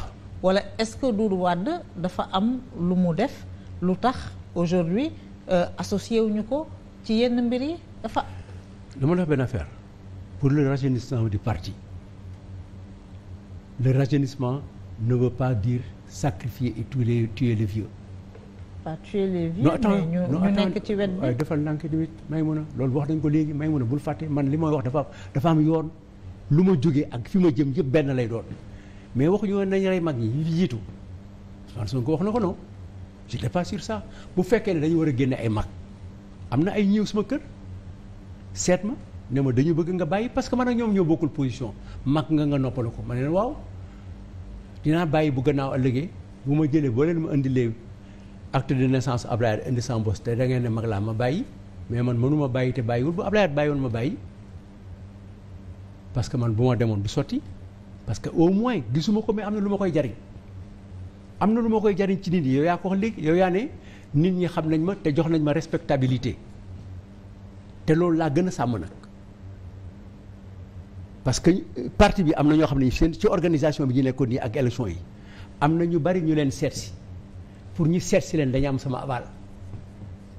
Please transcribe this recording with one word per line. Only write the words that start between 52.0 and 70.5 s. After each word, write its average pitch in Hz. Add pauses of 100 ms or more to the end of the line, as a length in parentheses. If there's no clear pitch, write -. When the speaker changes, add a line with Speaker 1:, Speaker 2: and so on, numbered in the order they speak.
Speaker 2:
man 123
mënuma 143
bàyyi 127
te 127
bàyyiwul, 120
bu 180
Abdoulaye 202
bàyyiwoon 147
ma 131
bàyyi. 117 (2000)
Parce 123
que 131
man 120
bu 120
ma 127
demoon 110
du 101
sotti, 240 (640)
parce 110
que -
au 170
moins 214 (140)
gisuma 208
ko, 220
mais 214
am 208
na 214
lu 202
ma 196
koy 190
jariñ. 143 (1300)
Am 185
na 233
lu 226
ma 220
koy 202
jariñ 196
ci -
nit 175
yi. 131
Yow 143
yaa 175
ko 185
wax 196
léegi, 220
yow 156
yaa 185
ne 202 (440)
nit 165
ñi 180
xam 160
nañ 156
ma 190
te 170
jox 160
nañ 165
ma 147
respectabilité, 131 (1500)
te 160
loolu 170
laa 160
gën 165
a 175
sàmm 123
nag. 85 (2250)